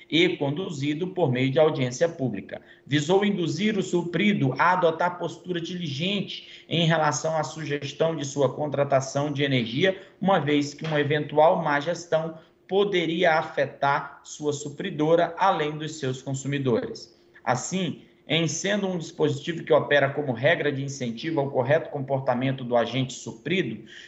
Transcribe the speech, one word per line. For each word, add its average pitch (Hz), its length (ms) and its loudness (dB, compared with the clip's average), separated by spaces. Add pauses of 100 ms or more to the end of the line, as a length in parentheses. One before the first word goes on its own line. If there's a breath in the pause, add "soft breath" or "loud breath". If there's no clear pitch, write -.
e 170 280 4
conduzido 147 720 -2
por 170 220 2
meio 127 200 2
de 143 80 2
audiência 147 500 2
pública. 117 540 -6 (240 loud breath)
Visou 156 380 2
induzir 180 520 0
o 185 60 0
suprido 170 720 0
a 170 160 4
adotar 175 460 2
postura 170 420 -6
diligente 175 1080 -6
em 165 180 2
relação 160 500 2
à 156 60 0
sugestão 147 720 -4
de 143 100 -6
sua 139 300 0
contratação 143 760 0
de 139 120 -2
energia, 139 580 2 (200 loud breath)
uma 190 180 4
vez 143 340 0
que - 140 -10
uma 151 140 0
eventual 151 640 4
má 143 180 2
gestão 165 580 -2 (300 loud breath)
poderia 180 680 2
afetar 143 880 -2
sua 147 260 -6
supridora, 160 840 0
além 160 400 2
dos 151 220 -8
seus 131 240 -4
consumidores. 139 1000 -4 (240 soft breath)
Assim, 175 580 -2 (240 loud breath)
em 160 220 0
sendo 196 400 -2
um 180 80 -4
dispositivo 156 680 -4
que - 120 -4
opera 139 340 4
como 135 240 -4
regra 147 400 2
de 135 100 -4
incentivo 139 580 -4
ao 135 100 -2
correto 135 400 0
comportamento 135 720 -2
do 120 100 0
agente 120 380 0
suprido, 120 720 -4 (240 loud breath)